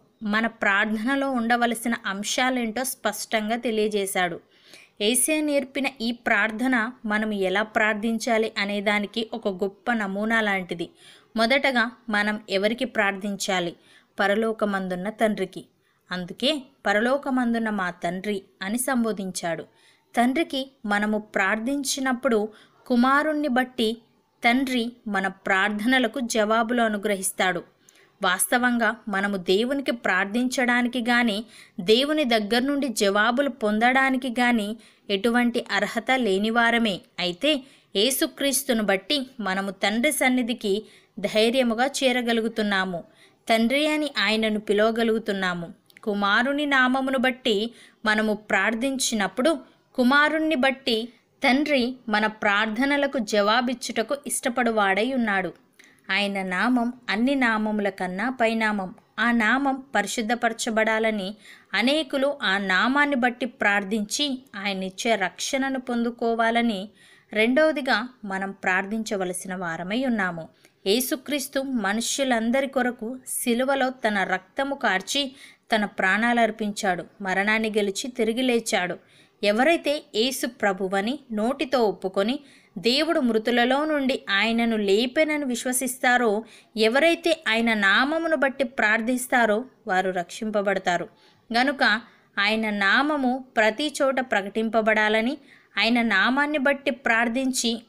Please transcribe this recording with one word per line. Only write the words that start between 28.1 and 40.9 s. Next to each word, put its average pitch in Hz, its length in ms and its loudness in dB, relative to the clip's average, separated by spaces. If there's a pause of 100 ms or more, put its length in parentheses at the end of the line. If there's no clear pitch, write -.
వాస్తవంగా 226 760 0 (120)
మనము 202 280 -2
దేవునికి 240 560 0
ప్రార్థించడానికి 240 1080 0
గాని, 233 440 0 (360)
దేవుని 277 440 4
దగ్గర 226 340 2
నుండి 277 300 0
జవాబులు 220 600 2
పొందడానికి 254 800 0
గాని 233 480 0 (340)
ఎటువంటి 233 600 0
అర్హత 202 460 -2
లేనివారమే. 226 840 2 (180)
అయితే 247 440 0 (340)
యేసుక్రీస్తును 254 880 0
బట్టి 208 440 0 (140)
మనము 196 300 -4
తండ్రి 220 420 0
సన్నిధికి 233 760 0 (320)